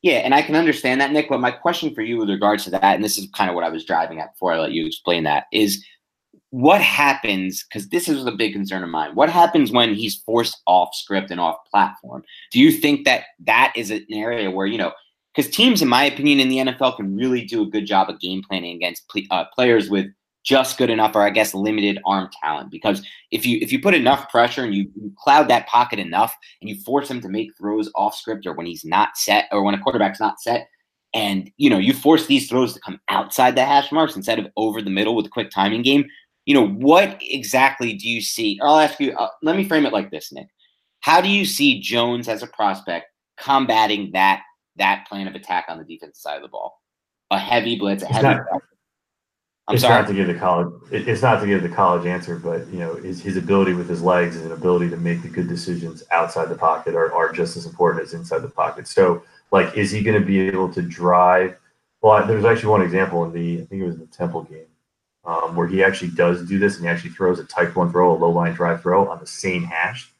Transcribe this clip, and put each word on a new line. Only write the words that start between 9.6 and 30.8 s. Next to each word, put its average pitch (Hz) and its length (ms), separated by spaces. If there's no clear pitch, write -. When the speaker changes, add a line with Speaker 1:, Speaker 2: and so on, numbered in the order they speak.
Speaker 1:
when 117 220
he's 104 220
forced 113 500
off 87 280
script 98 360
and 87 100
off 82 160
platform? 90 540
Do 123 80
you 151 100
think 147 360
that 123 180
that 120 280
is 113 160
an 107 200
area 110 400
where, 95 160
you 110 120
know, 87 140
'cause - 140
teams, 220 340
in 143 60
my 123 160
opinion, 139 360
in 131 80
the 131 120
N 131 80
F 127 120
L 127 140
can 98 220
really 123 280
do 107 180
a 104 40
good 104 200
job 95 240
of 85 100
game 92 280
planning 87 280
against 87 320
ple-, 98 220
uh, 90 140
players 117 360
with 98 160
just 131 340
good 123 120
enough, 110 260
or 104 60
I 104 80
guess 104 240
limited 104 520
arm 95 240
talent, 76 300
because 98 340
if - 120
you, 120 160
if - 120
you 127 80
put 196 140
enough 135 360
pressure 120 320
and 113 100
you, 98 220
you 104 240
cloud 147 300
that 120 180
pocket 120 320
enough 95 340
and 107 100
you 101 120
force 139 280
him 123 120
to 95 60
make 104 300
throws 104 380
off 104 180
script 104 320
or 87 60
when 85 120
he's 82 200
not 87 320
set, 104 340
or 101 140
when 101 100
a 98 80
quarterback's 104 380
not 110 200
set, 117 280